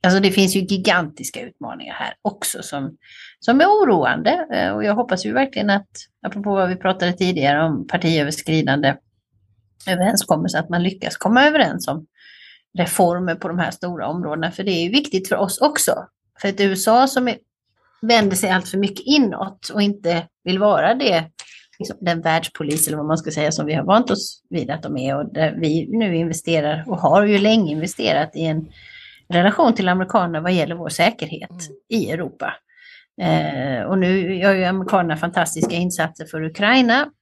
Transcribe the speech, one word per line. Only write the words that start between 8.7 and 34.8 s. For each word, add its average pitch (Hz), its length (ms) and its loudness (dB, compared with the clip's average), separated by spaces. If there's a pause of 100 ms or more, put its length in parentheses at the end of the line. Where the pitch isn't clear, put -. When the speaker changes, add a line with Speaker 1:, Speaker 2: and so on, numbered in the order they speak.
Speaker 1:
överenskommelser, 180 680 0
att 156 120 -6
man 175 120 -2
lyckas 190 340 -4
komma 240 300 2
överens 262 420 0
om 156 180 -8 (720)
reformer 175 560 2
på 170 140 -8
de 170 100 -4
här 165 120 0
stora 165 380 -6
områdena, 160 420 -4
för 185 140 -10
det 196 60 -2
är 170 120 0
ju 175 80 -2
viktigt 226 380 -2
för - 80 0
oss 196 240 -2
också. 294 340 2 (460)
För 202 80 -2
ett 196 120 -4
U 196 120 4
S 190 160 -2
A 247 180 6
som 262 220 0
är, 214 80 -4 (680)
vänder 214 340 4
sig 190 140 0
allt 185 180 0
för 190 100 -4
mycket 196 280 -2
inåt 208 640 0
och 208 140 -2
inte 175 440 -2 (180)
vill 185 140 -2
vara 190 360 4
det, 208 300 0 (540)
liksom, - 220 -10
den 170 200 -2
världspolis 160 680 -2
eller 151 100 -4
vad 151 100 -6
man 156 120 0
ska 156 120 -8
säga 151 220 -2
som 151 140 -4
vi 151 80 -2
har 139 100 -2
vant 202 260 2
oss - 400 -6
vid 139 200 -6
att 156 120 -6
de 147 160 -6
är 135 180 -4
och 147 160 -8
där 156 280 -2
vi 156 280 0 (100)
nu 196 180 0
investerar 160 680 -2
och 190 120 -4
har 175 280 4
ju 208 120 4
länge 202 340 4
investerat 156 640 -2
i 160 80 -2
en 156 240 -2 (600)
relation 208 460 4
till 190 140 0
amerikanerna 180 520 0
vad 175 120 -2
gäller 165 220 0
vår 170 140 -8
säkerhet 165 640 -2
Speaker 2:
Mm. 175 260 -18 (120)
Speaker 1:
i 196 220 -2
Europa. 160 440 -8 (680)
Eh, 143 600 -2
och 190 160 -2
nu 185 380 0
gör 196 180 2
ju 185 100 -2
amerikanerna 185 520 0